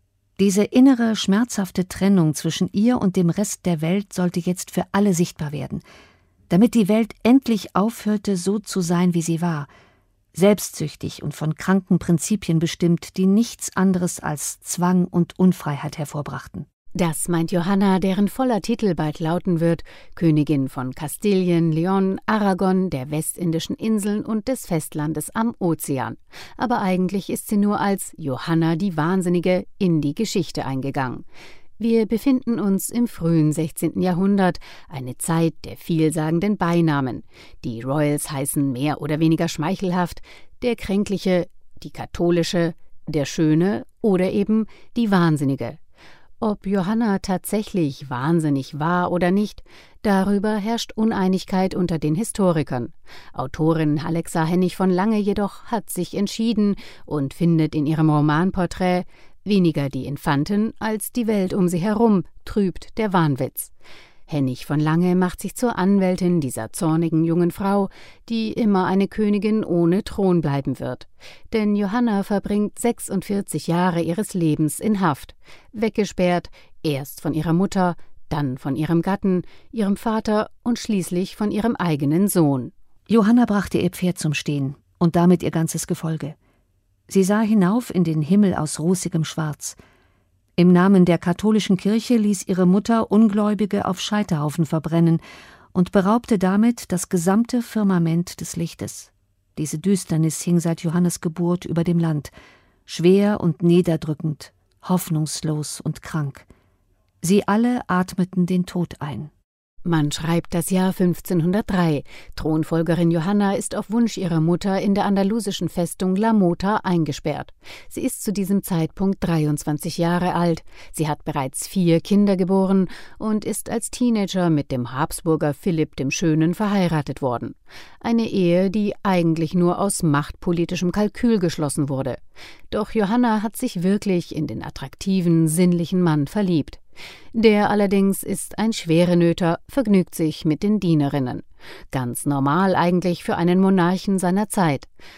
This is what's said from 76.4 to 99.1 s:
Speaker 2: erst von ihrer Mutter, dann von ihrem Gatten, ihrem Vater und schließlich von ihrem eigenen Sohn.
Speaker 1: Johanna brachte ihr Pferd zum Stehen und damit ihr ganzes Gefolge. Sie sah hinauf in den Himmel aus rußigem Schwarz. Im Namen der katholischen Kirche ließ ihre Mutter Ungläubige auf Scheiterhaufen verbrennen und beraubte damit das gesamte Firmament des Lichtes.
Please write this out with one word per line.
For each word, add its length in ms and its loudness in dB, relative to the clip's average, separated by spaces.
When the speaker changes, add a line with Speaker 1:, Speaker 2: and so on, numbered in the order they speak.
Speaker 2:
erst 380 -4
von 120 -2
ihrer 200 0
Mutter, 420 0
dann 300 -4
von 180 -6
ihrem 260 2
Gatten, 420 0
ihrem 240 0
Vater 540 -2
und 160 -2
schließlich 600 -4
von 120 -2
ihrem 280 -2
eigenen 500 2
Sohn. 460 2
Speaker 1:
Johanna 380 6
brachte 320 0
ihr 140 2
Pferd 280 -2
zum 140 0
Stehen 420 -4
und 160 4
damit 260 6
ihr 100 -2
ganzes 360 -2
Gefolge. 480 -6
Sie 160 4
sah 160 2
hinauf 560 2
in 80 4
den 180 0
Himmel 340 4
aus 260 -4
rußigem 420 0
Schwarz. 540 -8
Im 140 8
Namen 320 8
der 140 4
katholischen 580 0
Kirche 400 0
ließ 300 0
ihre 180 2
Mutter 460 2
Ungläubige 720 2
auf 160 -2
Scheiterhaufen 640 0
verbrennen 540 2
und 200 0
beraubte 480 2
damit 520 2
das 180 -4
gesamte 520 2
Firmament 800 0
des 140 -10
Lichtes. 560 -8